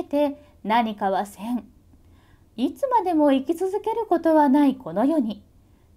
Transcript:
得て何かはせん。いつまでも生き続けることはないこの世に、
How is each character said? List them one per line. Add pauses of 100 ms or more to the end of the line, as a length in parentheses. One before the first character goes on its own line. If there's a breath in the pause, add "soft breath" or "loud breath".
得
て (100)
何
か
は
せ
ん。 (880 soft breath)
い
つ
ま
で
も
生
き
続
け
る
こ
と
は
な
い
こ
の
世
に、 (540 soft breath)